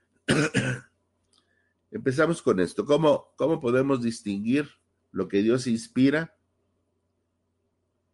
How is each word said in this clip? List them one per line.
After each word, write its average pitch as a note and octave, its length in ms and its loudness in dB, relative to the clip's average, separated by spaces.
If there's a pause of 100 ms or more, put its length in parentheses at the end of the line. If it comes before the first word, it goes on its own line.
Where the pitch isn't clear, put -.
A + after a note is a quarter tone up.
(260)
<clears throat> - 1600 -6
Empezamos C3+ 500 0
con G#2 180 2
esto. F#2 280 -2
¿Cómo, D3 500 2
cómo D#3 240 -2
podemos C3 420 0
distinguir A#2 680 -4 (400)
lo F#2 180 -6
que G2+ 140 0
Dios B2 240 0
inspira C3+ 680 0 (1800)